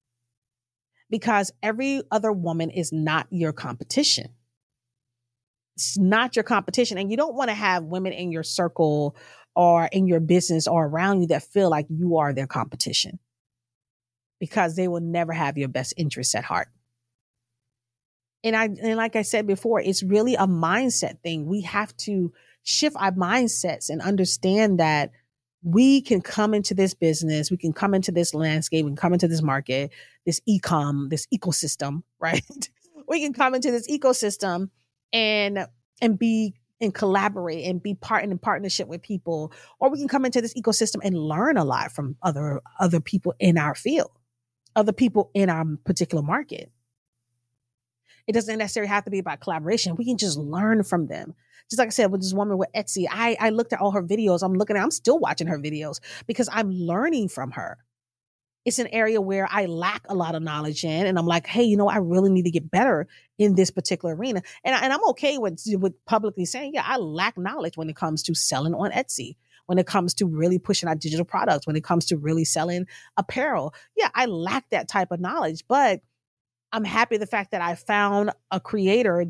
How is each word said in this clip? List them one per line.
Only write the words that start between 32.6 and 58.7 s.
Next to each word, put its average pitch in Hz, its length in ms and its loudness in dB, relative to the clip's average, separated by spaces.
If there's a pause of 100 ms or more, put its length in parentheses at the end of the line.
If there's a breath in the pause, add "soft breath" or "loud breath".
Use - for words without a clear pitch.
We 311 120 0
can 294 120 -2
come 262 240 2
into 254 160 0
this 233 180 -2
ecosystem 208 800 0 (420)
and, 208 540 0 (340)
and 226 160 4
be, 220 380 0 (260)
and 208 140 -2
collaborate 190 720 0
and 180 180 -4
be 208 120 -6
part, - 280 -2
in 190 160 -4
partnership 196 480 -2
with 170 160 -14
people, 165 500 -6 (280 loud breath)
or 269 100 4
we 294 80 -2
can 285 80 -4
come 269 180 0
into 247 160 2
this 226 140 -6
ecosystem 220 480 0
and 185 160 0
learn 160 380 0
a 170 80 4
lot - 260 -2
from 139 320 -6
other, 147 380 -2 (180)
other 175 220 4
people 185 400 -2
in 175 180 6
our 147 160 0
field, - 380 -2 (640)
other 214 160 4
people 208 420 2
in 196 160 4
our 160 140 0 (200)
particular 170 380 0
market. 196 480 -4 (1600 soft breath)
It 226 40 0
doesn't 220 260 0
necessarily 208 320 -2
have 202 160 2
to 208 40 -10
be 196 80 -2
about 170 220 -6
collaboration. 175 560 -2
We 233 80 -4
can 240 140 -2
just 170 200 -2
learn 190 460 2
from 170 240 0
them. - 260 -12 (360 soft breath)
Just 226 80 0
like 233 100 4
I - 20 -8
said, 208 220 2
with 196 80 -2
this 190 120 -4
woman 202 260 0
with 190 160 -2
Etsy, 196 360 -4
I, 233 300 0
I 220 100 2
looked 226 220 -2
at - 80 -4
all 202 100 2
her 196 120 0
videos. 185 400 2
I'm 190 120 0
looking 202 220 0
at, 165 60 2
I'm 269 80 0
still 294 280 2
watching 170 300 -2
her 160 100 -4
videos 151 420 -8 (260 loud breath)
because 233 240 0
I'm 214 200 -2
learning 190 580 0
from 131 240 -6
her. - 260 -10 (880)
It's 240 140 0